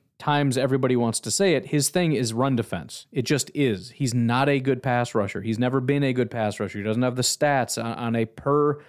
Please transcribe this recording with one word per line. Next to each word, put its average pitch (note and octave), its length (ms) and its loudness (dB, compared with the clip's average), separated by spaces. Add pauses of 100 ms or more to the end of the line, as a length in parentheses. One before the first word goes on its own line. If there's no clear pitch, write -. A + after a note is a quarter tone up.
(180)
times C#3+ 400 0
everybody B2+ 380 2
wants A#2 240 0
to B2 100 -8
say G3 240 2
it, C3 120 0
his D3 240 0
thing F3 220 2
is A#2+ 200 -2
run B2+ 240 0
defense. - 560 -6
It - 100 -2
just - 320 0
is. A2 360 0
He's B2+ 220 -4
not A#2+ 360 2
a C#3 100 4
good C3 240 0
pass A#2+ 320 0
rusher. G2+ 280 -2
He's A2 180 -2
never B2+ 200 0
been C#3 220 2
a C3+ 100 2
good B2 160 0
pass A2 300 -2
rusher. G2+ 200 -4
He G2+ 60 -6
doesn't A2 180 0
have B2+ 120 0
the B2+ 80 0
stats C3+ 600 0
on, A#2 100 -6
on A#2 240 -2
a A2+ 80 2
per D3 640 0